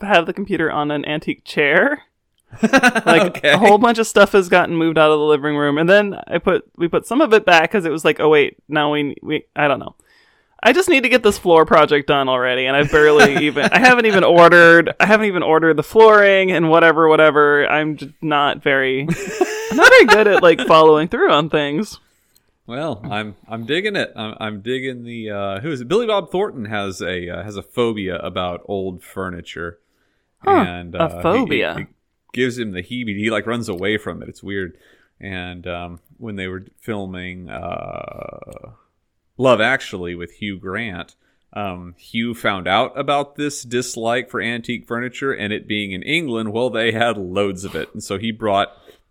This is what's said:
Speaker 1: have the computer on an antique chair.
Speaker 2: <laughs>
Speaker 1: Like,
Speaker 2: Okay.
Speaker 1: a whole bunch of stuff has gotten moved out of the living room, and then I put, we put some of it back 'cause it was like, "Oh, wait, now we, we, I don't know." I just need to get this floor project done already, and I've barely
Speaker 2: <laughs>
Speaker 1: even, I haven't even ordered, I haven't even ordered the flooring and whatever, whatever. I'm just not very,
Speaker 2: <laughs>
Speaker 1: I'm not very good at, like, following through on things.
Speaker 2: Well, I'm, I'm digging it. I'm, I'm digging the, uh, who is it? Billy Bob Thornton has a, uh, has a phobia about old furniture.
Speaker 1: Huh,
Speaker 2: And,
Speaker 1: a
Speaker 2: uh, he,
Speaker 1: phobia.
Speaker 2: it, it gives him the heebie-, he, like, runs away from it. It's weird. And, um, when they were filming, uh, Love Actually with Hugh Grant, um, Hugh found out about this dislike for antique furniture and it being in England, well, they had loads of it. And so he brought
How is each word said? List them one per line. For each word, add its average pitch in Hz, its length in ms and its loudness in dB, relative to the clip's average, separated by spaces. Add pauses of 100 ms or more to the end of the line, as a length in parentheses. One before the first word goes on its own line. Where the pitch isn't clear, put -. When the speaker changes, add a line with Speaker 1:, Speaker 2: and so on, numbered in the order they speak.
Speaker 1:
have 190 260 0
the 185 60 -8
computer 175 380 -6
on 147 200 -4
an 147 140 -6
antique 156 400 -8
chair. 185 640 0
Speaker 2:
<laughs> - 60 -20 (500)
Speaker 1:
Like, 226 760 2
Speaker 2:
Okay. 151 120 0
Speaker 1:
a 151 80 4
whole 208 200 6
bunch 233 200 2
of 220 80 -2
stuff 202 260 4
has 190 160 2
gotten 175 280 2
moved 160 220 0
out 151 120 6
of 156 80 4
the 147 60 0
living 151 320 0
room, 147 220 0
and 165 120 0
then 202 240 4 (140)
I 170 100 -2
put, - 380 -2
we 170 100 -4
put 165 200 -2
some 240 140 -2
of 226 120 0
it 214 120 6
back 170 280 4
'cause 202 120 0
it 165 60 -4
was 156 140 -4
like, 156 160 0
"Oh, 151 80 2
wait, 147 300 2 (100)
now 147 240 -2
we, 147 320 -4
we, 151 200 -6 (120)
I 151 100 0
don't 139 140 -2
know." - 160 -16 (680)
I 240 100 4
just 370 160 0
need 277 140 4
to 247 60 0
get 233 160 2
this 208 120 2
floor 165 300 4
project 147 400 2
done 139 220 0
already, 127 380 0
and 135 100 0
I've 143 160 0
barely 151 540 4
Speaker 2:
<laughs> - 0 -
Speaker 1:
even, 147 260 -2
I 175 80 2
haven't 240 260 4
even 190 160 2
ordered, 170 760 6
I - 60 0
haven't 214 200 2
even 180 160 -2
ordered 160 340 2
the 147 60 -2
flooring 202 720 6
and 160 180 0
whatever, 160 380 4
whatever. 147 580 4
I'm 151 300 -2
just - 160 -16 (100)
not 147 400 -2
very, 135 380 0
Speaker 2:
<laughs> 427 720 -6
Speaker 1:
I'm 233 60 -6
not 381 140 6
very 508 140 10
good 233 240 4
at, 180 140 4
like, 170 260 6
following 160 400 6
through - 240 0
on 151 180 0
things. 151 480 -4 (680)
Speaker 2:
Well, 123 440 -10
I'm, 104 240 -8 (140)
I'm 113 180 -12
digging 190 300 -4
it. 135 200 -6
I'm, 107 240 -12
I'm 107 220 -10
digging 127 420 -8
the, 117 260 -12
uh, 98 300 -8
who 151 120 -10
is 127 100 -8
it? 120 60 -14
Billy 226 180 -2
Bob 202 240 -4
Thornton 185 360 -6
has 101 360 -8
a, 87 260 -8
uh, 87 140 -10
has 101 140 -14
a 95 60 -12
phobia 107 580 -4
about 90 460 -8
old 95 360 -8
furniture. 87 800 -12 (580)
Speaker 1:
Huh, - 120 -4
Speaker 2:
And, 214 440 -2
Speaker 1:
a 170 80 -2
Speaker 2:
uh, 160 140 -4
he, - 60 -10
Speaker 1:
phobia. 156 540 -2
Speaker 2:
it, 98 60 -12
it - 40 -16 (460)
gives 123 260 -4
him 113 140 -8
the 90 100 -10
heebie-, 113 360 -10
he, 107 120 -4
like, 104 160 -4
runs 117 220 -6
away 98 300 -4
from 85 240 -12
it. - 80 -18
It's - 120 -20
weird. 95 360 -10 (420)
And, 90 460 -14
um, 87 340 -12 (160)
when 113 200 -14
they 92 120 -10
were 95 160 -14 (160)
filming, 92 680 -12
uh, 50 1200 -14 (640)
Love 120 240 2
Actually 107 540 -4
with 87 180 -14
Hugh 104 260 -12
Grant, 95 580 -12 (360)
um, 90 460 -12
Hugh 113 360 -8
found 98 320 -6
out 110 320 -2
about 143 380 -6
this 147 260 -8
dislike 120 680 -6
for 117 100 -8
antique 117 460 -8
furniture 123 460 -8
and 104 200 -8
it - 160 -10
being 104 240 -6
in 92 100 -10
England, 120 520 -6
well, 120 160 -4
they 113 220 -2
had 113 260 -2
loads 95 480 -6
of 85 80 -14
it. 80 180 -10
And 104 100 -16
so 98 160 -8
he 113 140 -8
brought 101 360 -2 (420)